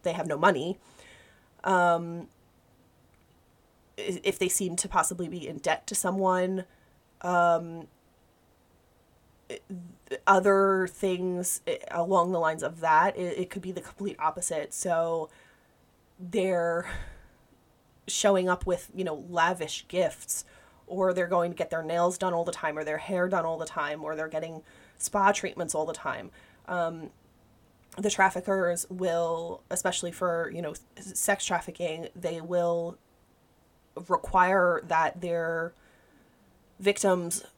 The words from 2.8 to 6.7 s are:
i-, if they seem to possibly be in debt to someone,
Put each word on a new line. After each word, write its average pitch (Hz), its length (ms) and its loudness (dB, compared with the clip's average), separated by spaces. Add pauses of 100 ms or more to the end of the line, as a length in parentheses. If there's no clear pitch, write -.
i-, - 260 -6
if 196 160 -2
they 185 100 2
seem 180 280 0
to - 100 -2
possibly 175 400 0
be 160 200 -8
in 151 100 -10
debt - 300 -2
to 208 80 -8
someone, 185 720 0 (560)